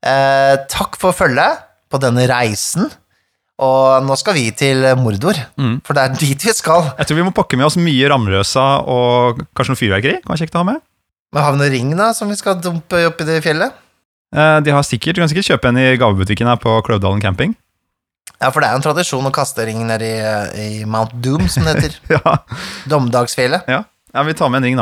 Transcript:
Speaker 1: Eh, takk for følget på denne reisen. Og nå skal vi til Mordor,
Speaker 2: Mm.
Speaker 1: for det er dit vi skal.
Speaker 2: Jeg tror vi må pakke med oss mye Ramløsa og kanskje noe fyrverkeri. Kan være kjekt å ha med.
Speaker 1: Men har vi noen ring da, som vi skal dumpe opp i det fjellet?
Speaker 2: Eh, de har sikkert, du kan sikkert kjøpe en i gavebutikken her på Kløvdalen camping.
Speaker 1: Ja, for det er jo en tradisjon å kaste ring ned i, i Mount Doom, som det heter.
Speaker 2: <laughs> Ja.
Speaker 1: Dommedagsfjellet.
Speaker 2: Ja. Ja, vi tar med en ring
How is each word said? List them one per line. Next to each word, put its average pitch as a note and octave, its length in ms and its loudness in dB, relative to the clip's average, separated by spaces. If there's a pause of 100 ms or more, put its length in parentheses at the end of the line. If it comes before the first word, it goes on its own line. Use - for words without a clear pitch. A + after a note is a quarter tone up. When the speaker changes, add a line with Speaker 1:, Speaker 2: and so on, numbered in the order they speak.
Speaker 1:
Eh, C3+ 500 4 (140)
takk - 320 -6
for F#3 160 0
følget E3+ 480 0 (260)
på - 140 -4
denne B2 260 2
reisen. B2+ 640 -2 (680)
Og C3 440 4
nå C3+ 160 0
skal G3+ 160 0
vi B2 160 0
til C3 300 0 (180)
Mordor, B2 380 0 (180)
Speaker 2:
Mm. B2 260 -2
Speaker 1:
for - 140 -6
det C#3+ 80 2
er C3 160 -2
dit C#3 240 -2
vi A3+ 80 0
skal. D#3+ 460 0
Speaker 2:
Jeg C#3+ 100 -2
tror D3+ 80 0
vi E3 80 2
må F#3 80 0
pakke - 240 -2
med C3 100 2
oss D3+ 140 2
mye C#3+ 320 2
Ramløsa G#2+ 540 2 (180)
og B2 560 2 (160)
kanskje B2+ 160 -2
noe B2+ 80 -4
fyrverkeri. A2 420 0
Kan - 120 -6
være D#3+ 100 -2
kjekt E3 140 -6
å - 20 0
ha F3 140 0
med. D#4 80 -6 (520)
Speaker 1:
Men D3 100 0
har C#3+ 100 2
vi C#3 80 2
noen C#3+ 100 2
ring C3 240 -2
da, G#3 180 2
som G#3+ 160 -6
vi G#3 60 -4
skal G3 240 -2
dumpe E3+ 480 -2
opp E3 140 -4
i D#3 80 -4
det D#3+ 140 0
fjellet? F3 280 0 (640)
Speaker 2:
Eh, D#3 240 6
de D3 160 2
har C#3+ 80 2
sikkert, D#3 320 -4
du F#3 80 0
kan D#3 80 2
sikkert F3+ 160 -2
kjøpe C3 240 2
en B2 80 2
i C3 160 4
gavebutikken G#2+ 560 2
her A#2 80 0
på A2+ 240 0
Kløvdalen G2+ 400 0
camping. G#2+ 320 -2 (840)
Speaker 1:
Ja, C3 100 2
for C#3+ 80 0
det D3 80 2
er B2 80 0
jo C3+ 80 -2
en - 60 -2
tradisjon D3+ 360 -2
å C3 80 -2
kaste C3 320 -4
ring A2+ 220 -6
ned A2+ 160 -4
i, A2+ 80 -4 (480)
i G#2+ 240 -8
Mount A2 400 -4
Doom, D3 240 0
som E3 160 0
det D#3+ 160 0
heter. D3+ 160 -2 (100)
Speaker 2:
<laughs> D#3+ 140 0
Ja. - 160 0 (560)
Speaker 1:
Dommedagsfjellet. B2+ 800 0
Speaker 2:
Ja. E3 140 -2 (280)
Ja, C#3 100 0
vi D#3 120 -2
tar D3 160 0
med C3 100 0
en B2+ 60 0
ring B2+ 140 0